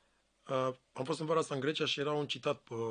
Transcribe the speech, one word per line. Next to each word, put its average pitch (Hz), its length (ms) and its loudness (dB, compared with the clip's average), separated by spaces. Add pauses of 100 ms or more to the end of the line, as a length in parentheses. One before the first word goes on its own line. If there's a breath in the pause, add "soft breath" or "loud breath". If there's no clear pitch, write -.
(500)
uh, 131 240 2 (200)
am 131 100 -4
fost 147 160 -2
în 160 60 -4
vara 160 140 4
asta 151 140 0
în 135 60 0
Grecia 151 260 0
și 135 140 0
era 143 120 0
un 147 160 0
citat 135 300 -2
pe, - 180 -10 (160)